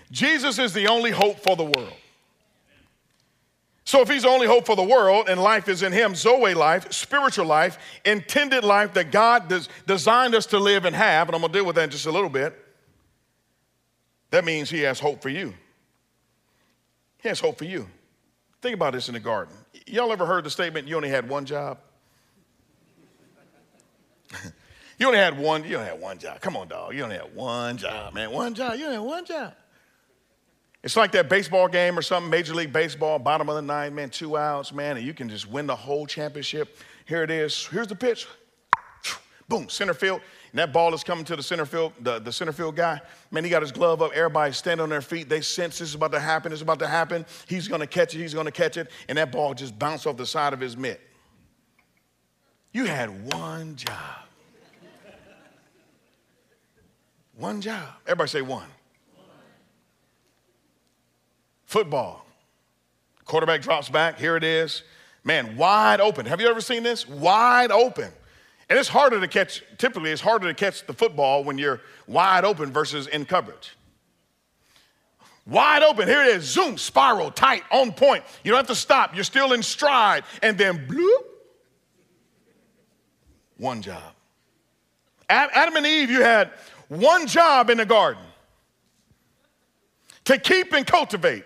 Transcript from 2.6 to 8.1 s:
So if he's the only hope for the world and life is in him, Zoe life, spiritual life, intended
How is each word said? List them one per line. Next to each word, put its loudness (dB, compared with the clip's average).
So 4
if 6
he's 0
the 6
only 6
hope 6
for 2
the 2
world 6
and 2
life 4
is -2
in 0
him, 2
Zoe 4
life, 2
spiritual 0
life, 2
intended 2